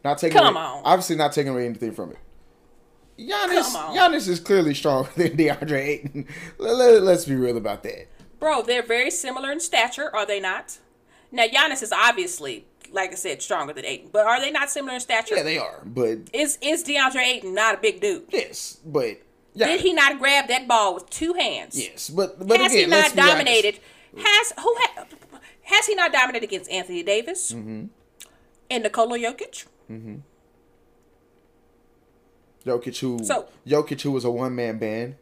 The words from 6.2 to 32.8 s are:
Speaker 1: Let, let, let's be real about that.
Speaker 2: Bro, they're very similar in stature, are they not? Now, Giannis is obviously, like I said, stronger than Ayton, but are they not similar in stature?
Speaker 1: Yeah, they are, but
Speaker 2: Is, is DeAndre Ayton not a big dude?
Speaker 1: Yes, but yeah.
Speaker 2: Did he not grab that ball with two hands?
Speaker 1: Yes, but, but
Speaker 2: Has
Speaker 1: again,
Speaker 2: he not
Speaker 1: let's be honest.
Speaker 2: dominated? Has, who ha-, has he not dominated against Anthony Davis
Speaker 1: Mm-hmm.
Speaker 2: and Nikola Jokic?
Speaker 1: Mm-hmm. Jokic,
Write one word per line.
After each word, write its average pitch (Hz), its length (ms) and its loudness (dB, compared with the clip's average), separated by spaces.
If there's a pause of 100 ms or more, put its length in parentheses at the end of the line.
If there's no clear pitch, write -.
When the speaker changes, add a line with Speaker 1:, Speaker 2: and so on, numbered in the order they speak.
Speaker 1:
Let, 226 160 0
let, 240 260 10
let's 185 240 4
be 143 100 -2
real 123 220 0
about 104 260 -4
that. 95 240 -12 (320)
Speaker 2:
Bro, 294 240 2
they're 240 200 0
very 240 260 0
similar 269 420 -6
in 302 80 -6
stature, 277 560 0
are 208 120 0
they 208 120 -2
not? 190 380 -6 (540)
Now, 240 160 2
Giannis 269 340 2
is 214 100 -8
obviously, 180 760 0 (240)
like 185 200 -4
I - 40 -14
said, 180 260 -8
stronger 151 320 -6
than - 120 -12
Ayton, - 280 -10
but 208 140 4
are 240 120 2
they 277 120 -4
not 285 180 -2
similar 277 240 -6
in 247 60 -8
stature? 226 360 -2
Speaker 1:
Yeah, 180 60 2
they 156 160 -2
are, - 260 -8
but 113 480 -4
Speaker 2:
Is, 285 300 -2
is 302 220 -2
DeAndre 269 400 0
Ayton 240 320 -4
not 214 180 2
a - 60 -4
big 208 220 0
dude? 202 280 -2
Speaker 1:
Yes, - 560 -6
but 135 340 -4 (360)
yeah. 214 100 2
Speaker 2:
Did 339 160 0
he 370 100 2
not 277 280 4
grab 277 300 2
that 254 180 -2
ball 214 260 2
with 180 160 -12
two 330 240 -6
hands? 202 480 -6
Speaker 1:
Yes, 101 300 -12
but, 180 360 -4
but 226 140 6
Speaker 2:
Has - 100 2
Speaker 1:
again, 262 140 4
Speaker 2:
he 349 60 2
not 320 60 6
Speaker 1:
let's 311 180 4
be 277 60 4
honest. 294 160 8
Speaker 2:
dominated? 226 420 2 (360)
Has, 427 360 2 (100)
who 466 160 2
ha-, - 280 -4 (580)
has 427 240 2
he 427 80 0
not 349 180 0
dominated 254 320 0
against 185 240 -10
Anthony 180 320 -6
Davis 226 500 -4
Speaker 1:
Mm-hmm. 110 340 -12 (840)
Speaker 2:
and 240 140 -2
Nikola 226 340 0
Jokic? 247 480 -8 (240)
Speaker 1:
Mm-hmm. 110 280 -14 (2500)
Jokic, 123 340 -4